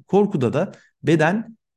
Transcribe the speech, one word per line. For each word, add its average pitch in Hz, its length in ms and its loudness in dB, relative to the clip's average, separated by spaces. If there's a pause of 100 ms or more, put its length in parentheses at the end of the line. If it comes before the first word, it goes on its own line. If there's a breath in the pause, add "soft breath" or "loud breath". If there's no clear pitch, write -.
korkuda 180 460 0
da 185 180 -2 (320 loud breath)
beden 160 540 0 (200)